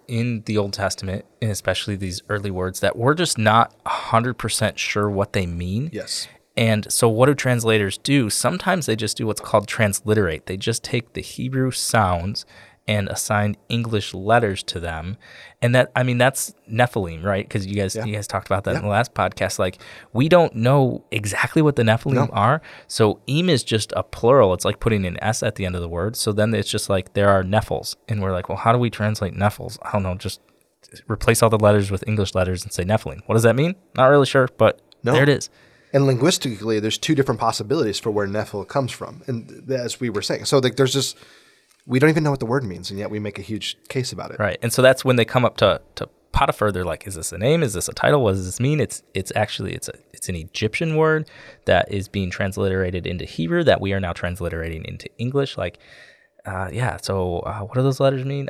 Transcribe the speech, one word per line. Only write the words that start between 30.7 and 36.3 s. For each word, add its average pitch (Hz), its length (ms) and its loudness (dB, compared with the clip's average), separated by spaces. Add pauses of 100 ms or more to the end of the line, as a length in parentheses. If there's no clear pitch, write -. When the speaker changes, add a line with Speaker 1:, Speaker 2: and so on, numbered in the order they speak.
Speaker 1:
replace 113 360 2
all 113 80 6
the 110 80 4
letters 104 320 4
with 95 160 -4
English 104 260 0
letters 92 300 0
and - 100 -12
say - 100 -4
Nephilim. 104 440 -2
What 107 80 2
does 113 80 6
that 113 120 8
mean? 165 200 0 (200)
Not 131 120 6
really 143 180 8
sure, 127 320 2
but - 240 4 (220)
Speaker 2:
No. 120 100 2
Speaker 1:
there 139 100 4
it 143 60 6
is. - 220 0 (420)
Speaker 2:
And 139 140 4
linguistically, 113 720 0